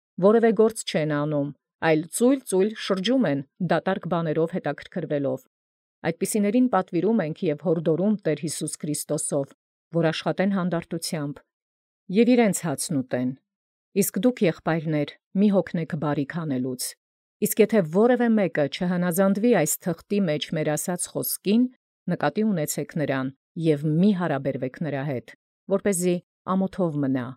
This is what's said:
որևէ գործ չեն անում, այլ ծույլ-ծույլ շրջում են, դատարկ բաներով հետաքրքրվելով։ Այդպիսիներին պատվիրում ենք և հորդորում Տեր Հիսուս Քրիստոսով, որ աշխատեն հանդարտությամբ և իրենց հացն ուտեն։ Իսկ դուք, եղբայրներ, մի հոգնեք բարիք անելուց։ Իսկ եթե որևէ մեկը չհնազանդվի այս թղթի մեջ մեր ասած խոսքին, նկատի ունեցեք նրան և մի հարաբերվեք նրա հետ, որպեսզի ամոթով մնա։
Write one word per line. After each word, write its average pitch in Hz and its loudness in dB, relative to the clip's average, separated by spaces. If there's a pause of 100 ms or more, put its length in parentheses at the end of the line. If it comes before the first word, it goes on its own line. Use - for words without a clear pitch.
(180)
որևէ 220 6
գործ 220 2
չեն 156 -2
անում, 147 0 (260)
այլ 160 2
ծույլ-ծույլ 226 2
շրջում 214 0
են, 139 0 (180)
դատարկ 185 0
բաներով 165 0
հետաքրքրվելով։ 143 -4 (640)
Այդպիսիներին 208 2
պատվիրում 190 0
ենք 156 -6
և 151 -2
հորդորում 170 0
Տեր 151 -2
Հիսուս 151 -6
Քրիստոսով, 147 -4 (460)
որ 165 2
աշխատեն 185 0
հանդարտությամբ 165 -4 (680)
և 214 4
իրենց 233 4
հացն 147 -4
ուտեն։ 127 -2 (680)
Իսկ 196 0
դուք, 247 2
եղբայրներ, 160 0 (200)
մի 196 4
հոգնեք 180 0
բարիք 147 -2
անելուց։ 131 -4 (540)
Իսկ - 0
եթե 208 4
որևէ 233 2
մեկը 185 2
չհնազանդվի 185 0
այս 160 2
թղթի - -4
մեջ 156 -2
մեր 156 -2
ասած 175 -4
խոսքին, 196 0 (440)
նկատի 175 -2
ունեցեք 160 -2
նրան 135 -2 (260)
և 160 0
մի 170 4
հարաբերվեք 139 -4
նրա 139 -4
հետ, 131 -6 (340)
որպեսզի 180 0 (280)
ամոթով 185 -2
մնա։ 131 0